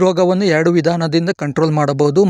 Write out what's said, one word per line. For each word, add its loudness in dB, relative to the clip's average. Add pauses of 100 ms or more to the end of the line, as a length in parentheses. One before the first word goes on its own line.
ರೋಗವನ್ನು 0
ಎರಡು 2
ವಿಧಾನದಿಂದ -2 (100)
ಕಂಟ್ರೋಲ್ -2
ಮಾಡಬಹುದು. 0